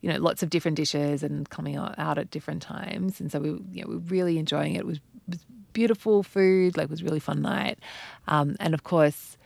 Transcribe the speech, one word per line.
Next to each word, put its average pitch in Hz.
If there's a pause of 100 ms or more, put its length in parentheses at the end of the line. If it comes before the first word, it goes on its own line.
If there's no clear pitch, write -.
you 170
know, 151
lots 165
of 170
different 156
dishes 147
and 147
coming 143
out, -
out 151
at -
different 151
times. -
And 151
so 147
we, 151 (220)
you 180
know, -
we 170
were 170
really 175
enjoying 151
it. 151
It -
was, 151 (300)
was 175 (300)
beautiful 220
food, 185
like, 151
it 151
was 160
a -
really 156
fun 147
night. - (500)
Um, 143
and 165
of 156
course, -